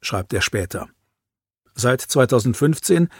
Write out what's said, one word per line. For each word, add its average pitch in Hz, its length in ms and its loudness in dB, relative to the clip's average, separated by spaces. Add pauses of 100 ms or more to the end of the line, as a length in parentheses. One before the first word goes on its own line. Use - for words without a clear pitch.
schreibt - 320 -6
er 101 80 -2
später. - 480 -6 (880)
Seit 127 240 0
zweitausendfünfzehn 143 1080 2 (120)